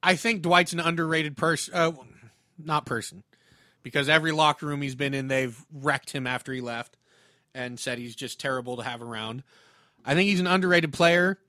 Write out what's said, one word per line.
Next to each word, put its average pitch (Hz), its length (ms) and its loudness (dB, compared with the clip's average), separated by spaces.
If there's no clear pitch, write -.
I 185 140 4
think 214 280 -2
Dwight's 175 300 4
an 170 60 -4
underrated 160 580 -2
pers-, 160 360 0
uh, 165 180 2
not 151 300 -2
person, 104 380 -8
because 135 260 -2
every 156 220 4
locker 151 360 2
room 143 160 -6
he's 135 120 -6
been 139 200 -4
in, 135 120 -4
they've 131 340 -2
wrecked 139 400 -4
him 131 160 -4
after 127 240 -6
he 127 80 -8
left 117 360 -10
and 123 280 -10
said 123 180 -6
he's 120 160 -12
just - 240 -12
terrible 127 380 -4
to 117 80 -8
have 120 180 -8
around. 117 400 -8
I 135 100 2
think 190 140 4
he's 196 100 4
an 180 80 2
underrated 180 460 4
player. 175 560 4